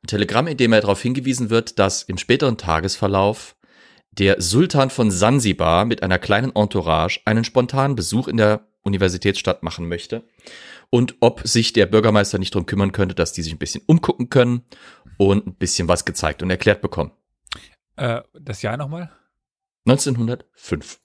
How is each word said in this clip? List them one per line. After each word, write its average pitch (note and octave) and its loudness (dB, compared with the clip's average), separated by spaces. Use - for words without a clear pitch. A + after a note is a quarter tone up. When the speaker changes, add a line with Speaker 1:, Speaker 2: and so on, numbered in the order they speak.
Speaker 1:
Ein - -16
Telegramm, A2 0
in D3 -6
dem A#2 4
er G#2+ 6
darauf G2+ 0
hingewiesen B2+ -2
wird, A#2 -2
dass F#2+ 0
im F#2 -8
späteren A#2+ 0
Tagesverlauf G2 -2
der G2 2
Sultan C3+ 2
von A2+ 0
Sansibar F#2+ 2
mit A#2 -2
einer F#2 0
kleinen A2 0
Entourage E2+ 0
einen A2+ 2
spontanen C3+ 0
Besuch G#2+ -2
in A#2 -2
der G#2+ 2
Universitätsstadt F#2+ -2
machen E2 -8
möchte F2 -8
und B2 2
ob - 0
sich A2+ 0
der G#2 4
Bürgermeister G#2 2
nicht F#2 -6
drum F2+ -2
kümmern G2 -2
könnte, F#2+ -2
dass - -2
die E2+ -8
sich D#2+ -8
ein D2+ -14
bisschen - -8
umgucken - 2
können B2 2
und G2 2
ein F#2 -12
bisschen F2+ -4
was F2 2
gezeigt D#2 -4
und F2+ -4
erklärt F#2+ 0
bekommen. - -6
Speaker 2:
Äh, A#2+ -4
das C3 -12
Jahr A2+ -4
nochmal? D3+ -10
Speaker 1:
Neunzehnhundertfünf. A#2+ -2